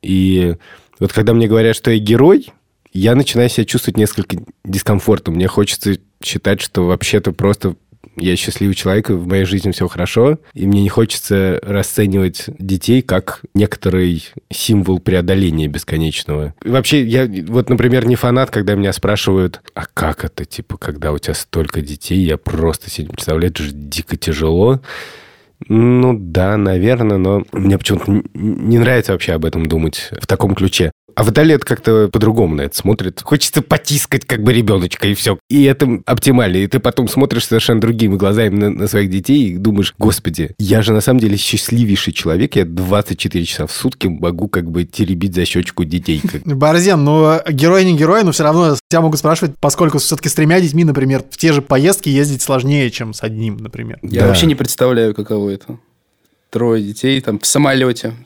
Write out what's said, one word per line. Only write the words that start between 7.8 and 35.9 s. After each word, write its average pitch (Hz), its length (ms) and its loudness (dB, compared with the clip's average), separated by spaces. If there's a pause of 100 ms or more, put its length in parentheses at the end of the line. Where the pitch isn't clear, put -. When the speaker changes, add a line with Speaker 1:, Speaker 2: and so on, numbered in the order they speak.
Speaker 1:
я 90 200 0
счастливый 101 380 -2
человек, 98 360 0
и 101 40 2
в 87 120 -4
моей 95 180 2
жизни 92 280 -2
все 90 160 -2
хорошо, 117 500 0 (160)
и 95 120 -4
мне 101 160 4
не 98 60 2
хочется 98 760 0
расценивать 98 840 -2 (140)
детей 95 440 0
как - 400 -4 (120)
некоторый 92 720 0 (260)
символ 95 500 0
преодоления 90 680 0
бесконечного. 76 840 -4 (100)
И - 40 -6
вообще, 127 360 0
я 120 240 0 (200)
вот, 120 200 0
например, 123 380 2
не 120 100 2
фанат, 127 340 0
когда 104 260 -2
меня 98 160 0
спрашивают: 95 680 -2 (140)
«А - 180 -10
как - 320 -4
это, 76 200 -10
типа, - 340 -14
когда 73 340 -6
у 71 60 -4
тебя 78 160 -6
столько - 460 -6
детей?» 73 440 -4
Я 78 120 0
просто 80 540 -4
себе 76 180 -10
не - 60 -14
представляю, 80 380 -2
это 76 120 -8
же 71 80 -8
дико 73 440 -8
тяжело. 85 640 0 (880)
Ну 123 500 4
да, 92 380 -2
наверное, 104 640 2
но 95 340 0
мне 98 240 2
почему-то 101 340 -4
н-, 101 140 2 (100)
не 110 440 0
нравится 117 340 2
вообще 90 220 -2
об 80 100 -2
этом 80 220 -2
думать 80 420 -2 (120)
в - 60 -12
таком 98 280 0
ключе. 92 360 0 (260)
А 107 80 2
в 110 80 4
Италии 156 240 6
это - 100 -4
как-то 110 440 2
по-другому 110 440 2
на 71 80 -2
это 71 140 -6
смотрит. 95 460 -2
Хочется - 400 0
потискать - 640 -2
как 110 200 -4
бы 123 100 4
ребеночка, 101 540 0
и 101 60 0
все. 98 240 -2 (120)
И 143 140 6
это 131 420 2